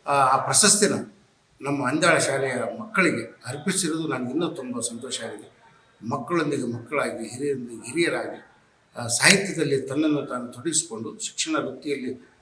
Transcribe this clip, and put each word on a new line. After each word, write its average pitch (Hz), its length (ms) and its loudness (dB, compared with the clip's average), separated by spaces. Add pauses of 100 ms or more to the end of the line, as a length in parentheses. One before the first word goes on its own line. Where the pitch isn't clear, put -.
ಆ, 143 60 2
ಆ 135 320 6
ಪ್ರಶಸ್ತಿನ 165 480 6 (720)
ನಮ್ಮ 139 260 0
ಅಂದ್ಯಾಳ 156 300 4
ಶಾಲೆಯ 135 360 0 (260)
ಮಕ್ಕಳಿಗೆ 135 680 0
ಅರ್ಪಿಸಿರೋದು 160 600 -2
ನನಗೆ 127 220 -4
ಇನ್ನೂ 160 180 -2
ತುಂಬ 123 320 -8
ಸಂತೋಷ 117 420 -6
ಆಗಿದೆ. 107 300 -12 (560)
ಮಕ್ಕಳೊಂದಿಗೆ 143 540 -2
ಮಕ್ಕಳಾಗಿ, 117 680 -4
ಹಿರಿಯರೊಂದಿಗೆ 123 600 -6
ಹಿರಿಯರಾಗಿ, 135 540 -2 (540)
ಆ, 120 100 -6
ಸಾಹಿತ್ಯದಲ್ಲಿ 147 760 4
ತನ್ನನ್ನು 147 440 0
ತಾನು 120 260 -8
ತೊಡಗಿಸಿಕೊಂಡು 120 680 -4
ಶಿಕ್ಷಣ - 380 -4
ವೃತ್ತಿಯಲ್ಲಿ 127 720 -6 (140)